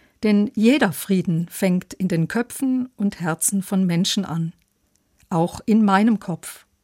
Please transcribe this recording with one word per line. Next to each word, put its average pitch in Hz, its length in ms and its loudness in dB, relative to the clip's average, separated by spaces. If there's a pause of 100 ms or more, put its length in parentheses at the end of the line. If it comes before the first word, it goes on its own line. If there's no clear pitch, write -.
(220)
Denn 208 320 2
jeder 226 380 4
Frieden 170 560 -2
fängt - 460 -2
in 185 140 -4
den 165 200 0
Köpfen 254 680 -4
und 202 240 -4
Herzen 175 420 -2
von 190 240 0
Menschen 175 400 0
an. 165 260 -6 (800)
Auch 175 340 -2
in 220 180 4
meinem 202 380 4
Kopf - 460 -12 (180)